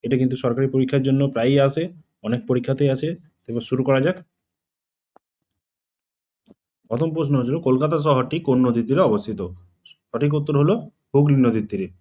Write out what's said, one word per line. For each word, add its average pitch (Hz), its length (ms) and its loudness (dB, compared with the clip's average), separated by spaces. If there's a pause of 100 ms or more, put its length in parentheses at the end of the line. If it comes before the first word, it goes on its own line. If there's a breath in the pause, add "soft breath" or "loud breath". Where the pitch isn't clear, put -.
এটা 123 140 0
কিন্তু 127 180 0
সরকারি 131 340 -2
পরীক্ষার 131 320 0
জন্য 135 260 2
প্রায়ই 135 320 2
আসে, 160 340 0 (280)
অনেক 113 260 -4
পরীক্ষাতেই 135 420 0
আসে। 151 260 -4
তো - 320 -20
এবার 117 140 -6
শুরু 127 220 -4
করা 135 180 2
যাক। 180 160 -2 (2750)
প্রথম 156 260 -2
প্রশ্ন 147 220 -2
হচ্ছিল, 131 240 0
কলকাতা 151 420 0
শহরটি 143 380 0
কোন 127 260 2
নদীর 117 220 0
তীরে 139 140 2
অবস্থিত? 104 400 0 (720)
সঠিক 143 220 0
উত্তর 147 240 0
হলো 160 180 4 (400)
হুগলি 143 200 4
নদীর 113 320 2
তীরে। 95 200 -6 (140)